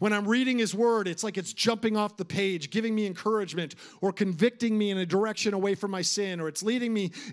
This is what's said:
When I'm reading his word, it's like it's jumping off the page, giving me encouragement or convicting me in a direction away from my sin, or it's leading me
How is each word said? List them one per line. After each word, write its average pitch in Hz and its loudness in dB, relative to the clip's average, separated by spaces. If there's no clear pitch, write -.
When 214 4
I'm 208 2
reading 247 2
his 208 0
word, 226 2
it's 170 -4
like 202 -4
it's 180 -6
jumping 226 0
off 208 0
the 185 -6
page, 175 -2
giving 220 0
me 214 0
encouragement 180 -4
or 190 2
convicting 214 2
me 208 2
in 190 0
a 185 0
direction 202 0
away 196 0
from 196 -4
my 185 -2
sin, 185 -2
or 156 -4
it's 156 -6
leading 240 0
me 196 0